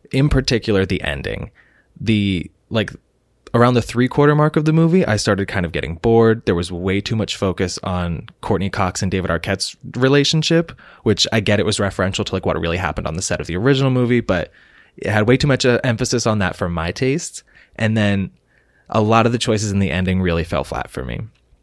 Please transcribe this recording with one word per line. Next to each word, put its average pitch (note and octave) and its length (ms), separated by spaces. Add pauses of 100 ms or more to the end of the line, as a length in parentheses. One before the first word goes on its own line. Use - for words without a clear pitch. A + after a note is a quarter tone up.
(120)
In C#3 160
particular, A2 580
the F#2+ 160
ending. B1+ 480 (500)
The, G2+ 500 (200)
like, A2 220 (600)
around A#2+ 200
the A#2 80
three-quarter C#3+ 520
mark D3+ 220
of D3+ 100
the D#3 60
movie, E3 340
I G#2+ 100
started G2 320
kind F#2 160
of D#2+ 80
getting D2+ 240
bored. A2+ 500
There G#2 80
was F2 160
way F#2+ 300
too A#2 160
much - 200
focus F#2 460
on F2 460 (140)
Courtney G2 280
Cox F#2 320
and F#2+ 80
David F2+ 200
Arquette's E2+ 440 (220)
relationship, C#3+ 760 (320)
which G#2+ 280
I A2 80
get G#2 180
it E2+ 80
was G#2 120
referential G2 460
to, - 100
like, F#2 120
what E2 140
really E2+ 160
happened F2 300
on D#2+ 80
the F#2 80
set D#2+ 180
of D2 60
the E2 100
original C3 340
movie, B2 300
but F#2 320 (440)
it - 140
had G#2+ 160
way B2+ 100
too D3 100
much, C3 200
uh, A#2+ 160
emphasis A#2 440
on G#2+ 140
that F2+ 160
for F#2 120
my E2+ 240
tastes. C3+ 500 (340)
And A2 200
then G2+ 340 (580)
a - 120
lot A2+ 260
of A#2 60
the A#2+ 60
choices G#2+ 340
in G2 60
the G2 120
ending F#2 320
really E2+ 220
fell C#2+ 200
flat - 260
for C2 140
me. A#1+ 160 (420)